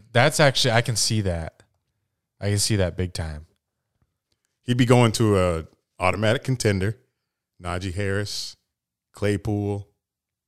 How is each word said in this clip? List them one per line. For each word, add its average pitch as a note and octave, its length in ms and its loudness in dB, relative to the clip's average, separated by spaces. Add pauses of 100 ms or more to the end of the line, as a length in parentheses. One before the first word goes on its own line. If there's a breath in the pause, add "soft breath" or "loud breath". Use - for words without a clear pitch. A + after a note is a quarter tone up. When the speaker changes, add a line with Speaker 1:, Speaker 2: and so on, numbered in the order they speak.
(120)
Speaker 1:
That's C3 280 2
actually, C3 320 4
I A#2 100 4
can A#2+ 140 -6
see G#2+ 260 0
that. E2+ 420 -6 (760)
I G2+ 100 -2
can G#2 100 0
see A2 180 0
that F2 200 0
big F2+ 160 -4
time. D#2 320 -10 (1160)
Speaker 2:
He'd B2 140 0
be B2+ 80 4
going A#2+ 280 6
to G#2+ 260 2
a E2+ 260 0 (340)
automatic G#2 440 0
contender. G#2+ 540 -2 (640)
Najee F2+ 320 -6
Harris, G2+ 640 -6 (560)
Claypool, G2+ 720 -4 (600)